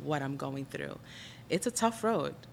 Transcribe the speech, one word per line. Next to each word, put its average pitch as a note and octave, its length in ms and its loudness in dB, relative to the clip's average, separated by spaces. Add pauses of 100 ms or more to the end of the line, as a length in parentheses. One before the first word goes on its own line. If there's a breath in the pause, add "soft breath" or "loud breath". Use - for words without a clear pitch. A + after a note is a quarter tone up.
what C#3+ 200 2
I'm C#3 160 -2
going C#3 280 -2
through? - 320 -6 (520 loud breath)
It's F#3+ 180 2
a A#3+ 40 4
tough A3+ 320 2
road. G#3 320 4 (180)